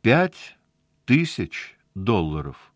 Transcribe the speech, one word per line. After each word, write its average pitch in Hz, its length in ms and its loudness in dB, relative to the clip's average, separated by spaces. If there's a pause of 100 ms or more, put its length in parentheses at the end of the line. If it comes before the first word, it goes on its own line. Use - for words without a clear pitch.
Пять 160 560 0 (500)
тысяч 139 680 -2 (180)
долларов. 80 800 -2